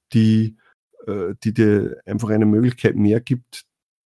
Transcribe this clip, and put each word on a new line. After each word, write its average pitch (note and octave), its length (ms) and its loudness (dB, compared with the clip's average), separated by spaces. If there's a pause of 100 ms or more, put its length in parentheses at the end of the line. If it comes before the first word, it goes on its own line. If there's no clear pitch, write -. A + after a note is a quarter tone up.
(120)
die A2 440 2 (500)
äh, G2+ 360 -6
die A2+ 120 -4
dir G#2 520 2
einfach G#2+ 240 -6
eine G#2+ 160 2
Möglichkeit B2 500 0
mehr G#2 240 2
gibt, - 440 -8 (420)